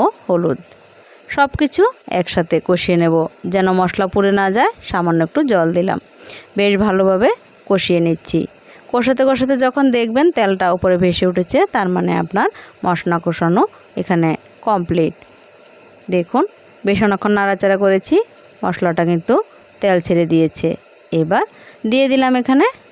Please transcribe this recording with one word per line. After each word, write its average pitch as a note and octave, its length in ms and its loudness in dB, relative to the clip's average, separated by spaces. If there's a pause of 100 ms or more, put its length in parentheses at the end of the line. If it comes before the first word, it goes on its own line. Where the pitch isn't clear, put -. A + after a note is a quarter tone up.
ও - 20 4 (220)
হলুদ। F3 340 0 (720)
সব C#4 200 0 (100)
কিছু D4+ 240 0 (360)
একসাথে E3+ 360 -2 (120)
কষিয়ে F3+ 340 0
নেব, E3 140 2 (380)
যেন F#3+ 140 0 (120)
মশলা F#3 340 0
পুড়ে G3 260 2
না G3 160 0
যায়। E4+ 160 2 (180)
সামান্য F3 380 0
একটু C#4 120 -4 (120)
জল E3+ 160 2 (100)
দিলাম, F#3 220 -2 (580)
বেশ G3+ 160 2 (120)
ভালোভাবে F#3+ 440 2 (400)
কষিয়ে F3+ 360 2
নিচ্ছি। E3 360 -2 (500)
কষাতে B3 380 0
কষাতে C4 260 0 (100)
যখন C#4 200 0 (120)
দেখবেন A#3 280 0 (120)
তেলটা F#3+ 380 0
উপরে F#3 280 2
ভেসে F3+ 280 0
উঠেছে, F#3 280 0 (140)
তার G#3 220 -2
মানে F3+ 160 -2 (120)
আপনার G3+ 240 -2 (380)
মশলা F3 400 -2
কষানো E3+ 380 0 (380)
এখানে E3+ 280 0 (360)
কমপ্লিট। E3 500 -2 (1000)
দেখুন, G#3 280 -2 (400)
বেশ G3 220 0
অনেকক্ষণ G3+ 320 0
নাড়াচাড়া G3 460 0
করেছি, F#3+ 320 2 (480)
মশলাটা F3 480 -2
কিন্তু E3+ 240 0 (460)
তেল F#3+ 240 2
ছেড়ে E3+ 260 2
দিয়েছে। D#3+ 380 0 (420)
এবার E3 340 0 (460)
দিয়ে C4+ 200 4
দিলাম C4 300 2
এখানে C4+ 240 2 (260)